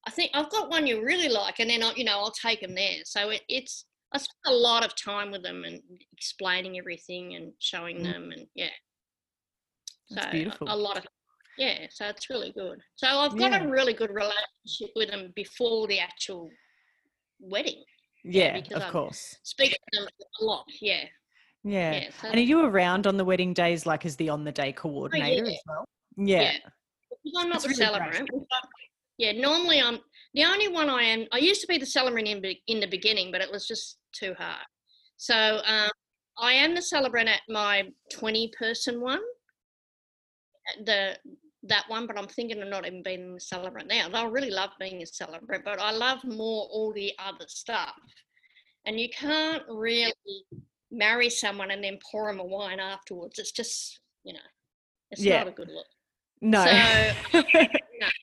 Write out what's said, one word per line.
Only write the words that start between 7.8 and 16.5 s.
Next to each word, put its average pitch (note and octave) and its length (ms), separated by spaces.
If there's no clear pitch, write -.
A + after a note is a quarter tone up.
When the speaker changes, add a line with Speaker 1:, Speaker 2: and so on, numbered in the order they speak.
Speaker 2:
Mm. - 20
Speaker 1:
them F3 280
and, D#3+ 220
yeah. F3 160
Speaker 2:
That's G#3 160
Speaker 1:
So, - 60
a, - 100
Speaker 2:
beautiful. F3+ 140
Speaker 1:
a - 20
lot G3+ 220
of, - 80
yeah, G3+ 320
so G#3 180
it's - 220
really G#3 220
good. F3+ 280
So C4 120
I've C#4 280
got B3+ 160
Speaker 2:
Yeah. G4 80
Speaker 1:
a D#4 80
really C4 240
good A3+ 180
relationship G#3 840
with G#3+ 160
them F#3+ 240
before A3 540
the G3 120
actual F3 500